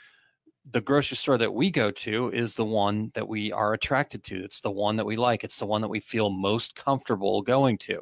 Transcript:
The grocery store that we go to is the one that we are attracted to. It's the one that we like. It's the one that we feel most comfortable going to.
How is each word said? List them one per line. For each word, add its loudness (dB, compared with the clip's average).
The 0
grocery 2
store 4
that 2
we 2
go 2
to -2
is -2
the 0
one 0
that -4
we -4
are 0
attracted -2
to. -8
It's -12
the -4
one 0
that 0
we -4
like. 2
It's -12
the -4
one 0
that -4
we -4
feel 0
most -2
comfortable 0
going 4
to. -6